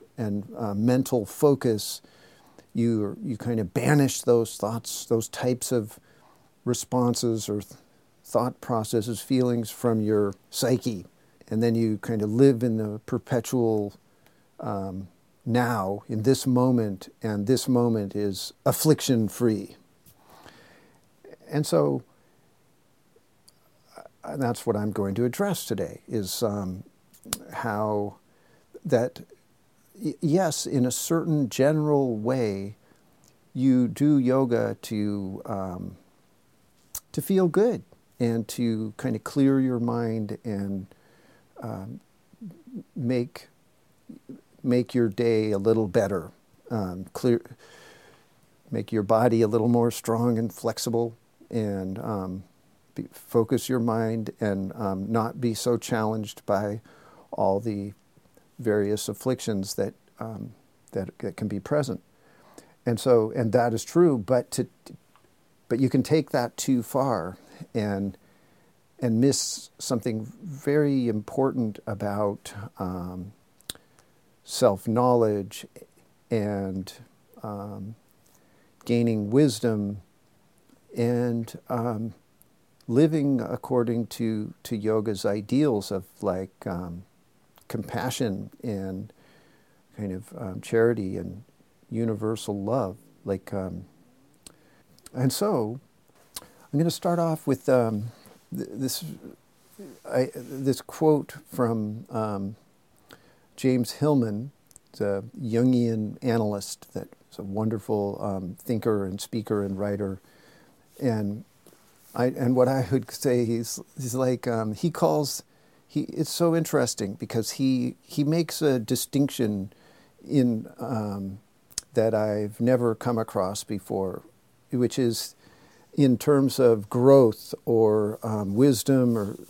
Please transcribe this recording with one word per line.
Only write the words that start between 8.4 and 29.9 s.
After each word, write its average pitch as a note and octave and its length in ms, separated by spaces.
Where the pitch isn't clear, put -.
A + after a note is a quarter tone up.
processes, A2+ 600
feelings B2 480
from A2+ 320
your G#2 320
psyche. A#2+ 560
And A2 140
then A#2 140
you A2 240
kind A2 240
of G#2 80
live B2 320
in A2+ 140
the G#2+ 280
perpetual, A2+ 880
um, G2 500
now, A2+ 600
in A2 160
this C3 240
moment, B2 720
and G#2+ 240
this A#2+ 220
moment A#2 480
is G2+ 360
affliction-free. A#2 1120
And D3+ 200
so, D3 340
uh, - 420
that's B2 280
what A2 100
I'm G#2 160
going G2 220
to A#2 120
address F#3 380
today, G2 440
is, G#2 340
um, G2+ 420
how G#2 640
that, B2+ 380